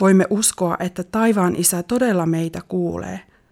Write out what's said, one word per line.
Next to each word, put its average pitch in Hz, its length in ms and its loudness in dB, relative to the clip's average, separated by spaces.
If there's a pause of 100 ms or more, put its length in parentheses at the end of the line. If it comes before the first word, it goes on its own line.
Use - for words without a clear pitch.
voimme 190 300 6
uskoa, 190 480 -2
että 180 260 -6
taivaan 208 520 2
isä 175 260 0
todella 226 440 0
meitä 165 420 -2
kuulee, 180 520 -6 (320)